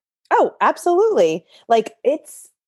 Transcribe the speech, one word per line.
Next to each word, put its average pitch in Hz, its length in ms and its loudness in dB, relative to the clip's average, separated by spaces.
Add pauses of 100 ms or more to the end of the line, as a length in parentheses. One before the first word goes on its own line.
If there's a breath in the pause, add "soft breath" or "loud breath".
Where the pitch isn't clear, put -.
(300)
Oh, 311 300 0
absolutely. 302 840 0 (240 soft breath)
Like, - 240 0 (120)
it's, - 440 -6 (200)